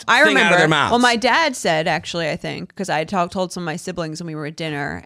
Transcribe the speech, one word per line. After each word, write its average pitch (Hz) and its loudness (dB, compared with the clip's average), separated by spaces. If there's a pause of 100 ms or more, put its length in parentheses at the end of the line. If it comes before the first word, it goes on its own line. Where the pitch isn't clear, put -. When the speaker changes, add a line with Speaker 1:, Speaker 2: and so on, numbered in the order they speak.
Speaker 1:
I 247 6
Speaker 2:
thing 311 6
out - -
of 294 2
Speaker 1:
remember. 202 4
Speaker 2:
their 165 6
mouths. 147 4
Speaker 1:
Well, 240 4
my 240 4
dad 254 2
said, 165 0
actually, 165 -2
I 151 -2
think, 156 -10
'cause 190 -8
I 156 0
talked, 175 -2
told 185 -4
some 185 -8
of 175 -6
my 156 -4
siblings 165 -8
when 175 -10
we 160 -8
were 151 -8
at 156 -12
dinner, 147 -6